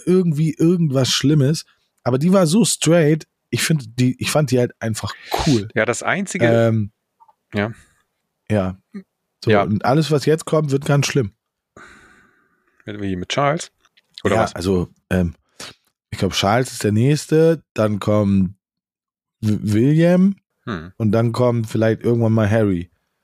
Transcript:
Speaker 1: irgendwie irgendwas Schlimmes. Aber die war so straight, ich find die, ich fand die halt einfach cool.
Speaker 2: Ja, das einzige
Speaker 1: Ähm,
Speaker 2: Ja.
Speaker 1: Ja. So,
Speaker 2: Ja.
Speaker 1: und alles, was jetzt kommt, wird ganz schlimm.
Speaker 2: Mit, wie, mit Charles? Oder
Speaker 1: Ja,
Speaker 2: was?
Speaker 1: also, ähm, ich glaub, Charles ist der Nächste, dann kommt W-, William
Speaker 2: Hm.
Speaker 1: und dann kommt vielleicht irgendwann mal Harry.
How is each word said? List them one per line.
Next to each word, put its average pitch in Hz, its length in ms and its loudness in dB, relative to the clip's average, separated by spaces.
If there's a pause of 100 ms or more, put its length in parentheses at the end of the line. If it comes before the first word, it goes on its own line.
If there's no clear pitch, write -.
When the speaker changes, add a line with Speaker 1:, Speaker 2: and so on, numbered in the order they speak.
Speaker 1:
irgendwie 170 480 0
irgendwas 156 560 0
Schlimmes. 147 540 0 (380)
Aber 127 140 0
die 170 160 2
war 190 140 4
so 190 180 2
straight, 156 600 2 (240)
ich 117 100 -4
find 135 380 -4
die, 123 200 2
ich 104 120 -6
fand 151 180 2
die 127 80 2
halt 123 220 0
einfach 110 340 -6 (320)
cool. 113 300 0
Speaker 2:
Ja, 110 100 0
das 120 160 -4
einzige 175 460 -4
Speaker 1:
Ähm, 113 440 2 (640)
Speaker 2:
Ja. 107 200 -2 (760)
Speaker 1:
Ja. 95 280 0 (680)
So, 117 60 2
Speaker 2:
Ja. 101 100 4
Speaker 1:
und 98 240 -2
alles, 143 240 0
was 147 160 0
jetzt 156 200 0
kommt, 156 260 -2
wird 135 140 -2
ganz 143 200 2
schlimm. 120 280 -2 (1500)
Speaker 2:
Mit, 104 160 -12
wie, 98 140 -4
mit 90 140 -8
Charles? 143 420 -4 (520)
Oder 98 140 2
Speaker 1:
Ja, 110 60 2
Speaker 2:
was? - 120 -6
Speaker 1:
also, 90 340 -2 (220)
ähm, 90 240 0 (760)
ich - 80 -12
glaub, 95 140 -2
Charles 117 380 0
ist - 120 -12
der 107 80 2
Nächste, 151 720 2 (100)
dann 107 260 -2
kommt 98 540 0 (880)
W-, 107 200 0
William 165 760 2 (300)
Speaker 2:
Hm. 85 320 -10
Speaker 1:
und 110 140 0
dann 117 220 2
kommt 117 360 0
vielleicht 110 340 0
irgendwann 117 300 0
mal 110 160 2
Harry. 101 400 0 (340)